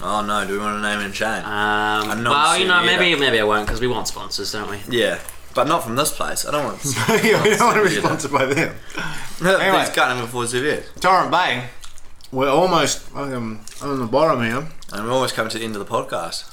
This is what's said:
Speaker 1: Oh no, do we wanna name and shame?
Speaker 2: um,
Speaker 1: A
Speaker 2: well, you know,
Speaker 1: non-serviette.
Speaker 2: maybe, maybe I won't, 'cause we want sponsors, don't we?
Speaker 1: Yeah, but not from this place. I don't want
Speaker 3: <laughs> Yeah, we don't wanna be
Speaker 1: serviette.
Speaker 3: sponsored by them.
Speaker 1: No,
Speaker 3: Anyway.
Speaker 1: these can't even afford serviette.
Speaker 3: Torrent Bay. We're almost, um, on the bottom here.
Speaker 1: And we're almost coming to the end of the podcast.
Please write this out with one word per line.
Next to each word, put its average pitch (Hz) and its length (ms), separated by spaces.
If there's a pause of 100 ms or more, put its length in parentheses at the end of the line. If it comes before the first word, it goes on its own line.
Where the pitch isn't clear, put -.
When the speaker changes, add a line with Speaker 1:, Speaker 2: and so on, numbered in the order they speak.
Speaker 1:
Oh 104 220
no, 104 240
do 98 60
we 101 60
wanna 104 220
name 104 240
and 98 100
shame? 107 300
Speaker 2:
um, 107 800
Speaker 1:
A 120 40
Speaker 2:
well, 156 280
you 185 80
know, 180 140
Speaker 1:
non-serviette. 175 200
Speaker 2:
maybe, 170 200
maybe 123 200
I 107 40
won't, 104 240
'cause 110 120
we 123 60
want 113 220
sponsors, 101 440
don't 104 200
we? 101 80 (100)
Speaker 1:
Yeah, 101 300 (340)
but 123 140
not 170 160
from 117 120
this 151 160
place. - 360
I - 40
don't 147 140
want 101 180
Speaker 3:
<laughs> 143 400
Yeah, 190 200
we 214 80
don't 185 160
wanna 208 160
be 185 60
Speaker 1:
serviette. - 160
Speaker 3:
sponsored 143 260
by 135 140
them. 143 300 (640)
Speaker 1:
No, 185 180
Speaker 3:
Anyway. 170 280
Speaker 1:
these - 80
can't 147 200
even 123 100
afford 120 260
serviette. 127 360 (140)
Speaker 3:
Torrent 180 300
Bay. 135 360 (680)
We're 131 180
almost, 160 520 (140)
um, 123 440 (240)
on 139 160
the 120 80
bottom 135 360
here. 127 240 (240)
Speaker 1:
And 101 140
we're 117 80
almost 127 220
coming 110 160
to 110 80
the 113 60
end 110 100
of 98 120
the 110 60
podcast. 110 600